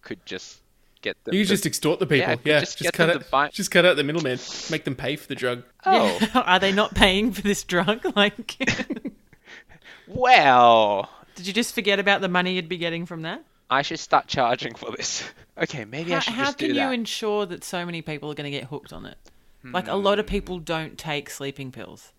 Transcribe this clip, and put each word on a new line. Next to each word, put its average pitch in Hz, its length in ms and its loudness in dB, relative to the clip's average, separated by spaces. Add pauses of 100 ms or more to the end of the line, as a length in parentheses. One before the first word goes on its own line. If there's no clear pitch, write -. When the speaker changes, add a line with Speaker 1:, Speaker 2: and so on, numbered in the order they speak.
Speaker 1:
could - 240 -14
just - 320 -14 (420)
get - 240 -4
them - 100 -4
Speaker 2:
You 196 60 2
could 196 80 2
Speaker 1:
to 190 60 2
Speaker 2:
just - 120 -2
extort 156 340 -2
the 180 60 0
people. 147 120 2 (100)
Speaker 1:
Yeah, 165 40 0
I 160 40 -2
could 143 100 -8
Speaker 2:
Yeah, 147 140 4
Speaker 1:
just - 180 -6
Speaker 2:
just - 60 -8
Speaker 1:
get 175 100 2
Speaker 2:
cut 170 120 4
Speaker 1:
them 170 100 2
Speaker 2:
out, - 80 -8
Speaker 1:
to - 60 -12
buy 143 180 2
Speaker 2:
just - 220 -6
cut 175 160 6
out 170 100 6
the 147 80 0
middleman. 143 340 -2 (320)
Make 156 140 -4
them 143 100 -4
pay 135 220 -6
for - 100 -16
the 135 80 -8
drug. 123 280 -4 (240)
Speaker 1:
Oh. 113 340 4
Speaker 3:
Yeah. 226 200 2
<laughs> - 60 -2
Are 180 120 6
they 196 140 2
not 202 220 0
paying 208 380 4
for 196 100 -10
this 202 220 -2
drug? 185 480 0
<laughs> - 40 -2
Like 208 420 -2
<laughs> - 540 -6 (960)
Speaker 1:
Well. 123 1040 6 (240)
Speaker 3:
Did 180 120 -12
you 196 60 -6
just 233 220 -2
forget 202 240 0
about 202 220 2
the 190 80 -2
money 180 260 0
you'd 175 140 -6
be 180 100 -6
getting 170 280 -6
from 165 160 -12
that? 202 200 -10 (280)
Speaker 1:
I 135 120 2
should 160 160 -6
start - 280 2
charging 123 480 0
for 117 180 -12
this. - 360 -6
<laughs> - 60 -20 (220)
Okay, 147 280 -6
maybe 147 280 -10
I - 40 0
Speaker 3:
How, - 40 0
Speaker 1:
should 226 140 -4
Speaker 3:
how 262 120 -2
Speaker 1:
just 285 120 -6
do 302 80 -4
Speaker 3:
can 285 80 -2
you 285 60 0
Speaker 1:
that. 269 140 -2
Speaker 3:
ensure 208 520 -4
that 175 160 -14
so 175 240 -8
many 165 160 -8
people 147 260 -10
are 151 60 -8
gonna 147 160 -8
get 139 140 -8
hooked - 280 -14
on - 140 -16
it? - 100 -18 (560)
Like, 180 160 -6
a - 80 -4
lot 202 220 2
of 208 80 -4
Speaker 1:
Hmm. - 40 -12
Speaker 3:
people 185 280 -6
don't 160 400 -8
take 147 320 -8
sleeping 139 420 -10
pills. - 460 -18